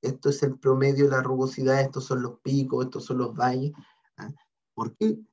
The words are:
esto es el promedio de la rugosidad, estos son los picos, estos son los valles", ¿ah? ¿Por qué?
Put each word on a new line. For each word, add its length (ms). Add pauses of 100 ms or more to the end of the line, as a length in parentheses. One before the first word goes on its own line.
esto 280
es 140
el 160
promedio 480
de 40
la 120
rugosidad, 580
estos 240
son 180
los 180
picos, 440
estos 200
son 140
los 160
valles", 380 (460)
¿ah? 120 (440)
¿Por 220
qué? 220 (140)